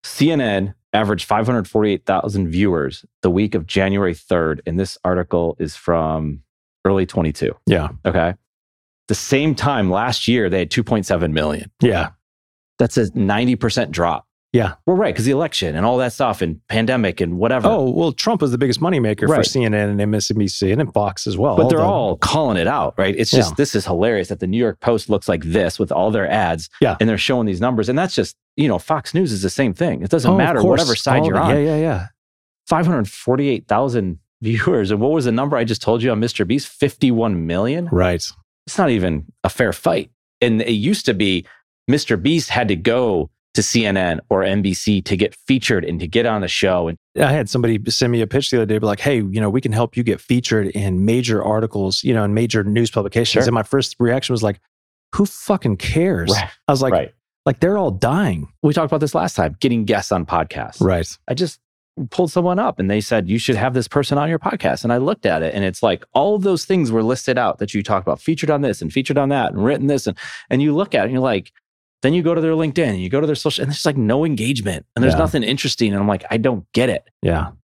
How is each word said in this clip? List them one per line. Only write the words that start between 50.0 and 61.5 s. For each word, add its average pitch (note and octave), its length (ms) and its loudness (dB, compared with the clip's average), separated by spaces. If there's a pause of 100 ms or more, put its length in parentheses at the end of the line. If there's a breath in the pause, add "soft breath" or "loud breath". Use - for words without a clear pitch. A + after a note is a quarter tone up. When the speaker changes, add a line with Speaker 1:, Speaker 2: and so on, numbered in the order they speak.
Speaker 2:
get A2+ 180 -2
featured A2+ 480 0
in G2 360 0
major A2+ 400 2
articles, G#2+ 580 -2
you B2+ 120 0
know, G#2+ 100 2
in G2+ 100 0
major A2+ 300 2
news A2 260 0
publications." A2+ 540 0
Speaker 1:
Sure. B2 40 4
Speaker 2:
And A#2+ 60 2
my A2 80 0
first - 380 -2
reaction B2 320 2
was A2+ 100 0
like, G2+ 160 0 (560)
"Who G3+ 120 4
fucking - 500 -2
cares?" A2 560 0
Speaker 1:
Right. G2+ 160 -2 (180)
Speaker 2:
I D3 60 2
was C3+ 100 2
like, C3 100 2
Speaker 1:
Right. D#2+ 220 0 (320)
Speaker 2:
like, C#3+ 140 0
they're G3 180 2
all D#3 140 0
dying. A2+ 560 0 (140)
Speaker 1:
We D3+ 100 4
talked D#3+ 180 0
about D#3 100 0
this D3 140 -2
last E3 220 -2
time, D#2+ 240 -2
getting A#2+ 240 2
guests G2+ 260 -2
on F2 160 0
podcasts. D2+ 540 -6
Speaker 2:
Right. F2 260 2 (220)
Speaker 1:
I B2 60 -2
just D#3+ 260 -4 (500)